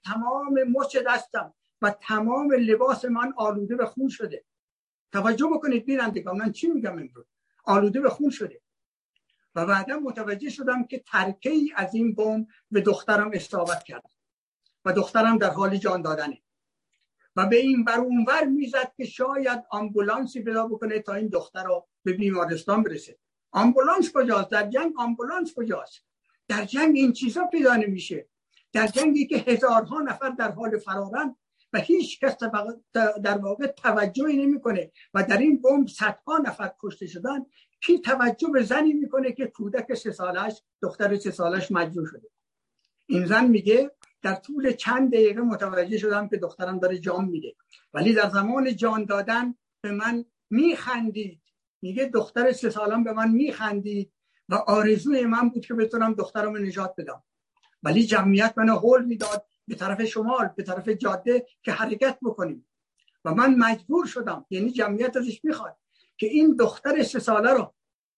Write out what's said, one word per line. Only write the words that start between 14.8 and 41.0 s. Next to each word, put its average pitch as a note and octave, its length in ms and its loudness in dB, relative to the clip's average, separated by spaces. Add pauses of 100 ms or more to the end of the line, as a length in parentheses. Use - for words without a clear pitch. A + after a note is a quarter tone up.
و F#3 80 2
دخترم A3 440 4
در F#3+ 120 2
حال G3 280 0
جان F#3 240 -2
دادنه D3+ 400 -6 (960)
و F#3+ 100 2
به A3+ 100 6
این C4 320 4
ور A#3 120 2
اون B3 280 2
ور D4+ 180 2
می‌زد C4+ 520 0
که B3+ 80 -6
شاید B3+ 680 -2
آمبولانسی G#3+ 680 -2
پیدا A3+ 260 -2
بکنه A3 320 -6
تا G3+ 140 -8
این G#3+ 140 -4
دختر F#3 360 -6
رو F3+ 240 -4 (160)
به F#3 100 -2
بیمارستان F#3+ 680 0
برسه. - 360 -8 (320)
آمبولانس C4 600 4
کجاست؟ A#3+ 380 2
در G#3 200 0
جنگ D#4 280 -2
آمبولانس B3 580 -4
کجاست؟ A3 500 -8 (420)
در G#3 180 -4
جنگ D4 300 2
این C4+ 180 4
چیزا C4+ 320 -4
پیدا D4 300 4
نمیشه. F#3+ 540 -4 (440)
در A3 140 2
جنگی C#4+ 400 2
که D4 100 0
هزارها A#3 640 2
نفر C4 280 -4
در A#3+ 220 -4
حال G#3+ 260 -4
فرارن G#3 580 -6 (380)
و G#3 60 0
هیچ E4+ 400 0
کس C4 180 0
طبق-، A3 420 -6 (440)
در G3+ 140 0
واقع G#3 300 -4
توجهی C4 800 0
نمی‌کنه A3+ 460 0 (220)
و G3 100 2
در F#3+ 140 2
این C#4 240 4
بمب C4+ 260 4
صدها G#3+ 500 -4
نفر A#3+ 420 -4
کشته F#3 280 -10
شدن، B3 380 -8 (360)
کی - 180 4
توجه B3+ 480 0
به C4+ 160 2
زنی D4+ 300 2
می‌کنه C4 380 -2
که C4 160 -6
کودک A3+ 460 -6
سه A3 180 -6
سالش، F#3 500 -6 (200)
دختر G3+ 360 -2